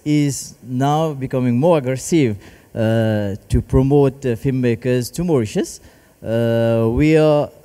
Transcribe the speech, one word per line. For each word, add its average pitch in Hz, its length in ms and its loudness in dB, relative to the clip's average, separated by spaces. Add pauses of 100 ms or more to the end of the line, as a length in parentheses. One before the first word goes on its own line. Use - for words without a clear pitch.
is 147 560 -2
now 143 540 -2
becoming 127 420 -2
more 160 220 4
aggressive, 127 580 0 (380)
uh, 110 640 0 (120)
to 117 140 0
promote, 135 640 2
uh, 120 80 0
filmmakers 123 760 -2
to 165 100 -6
Mauritius. 165 560 -2 (420)
Uh, 117 720 0
we 147 260 2
are, 151 320 2 (160)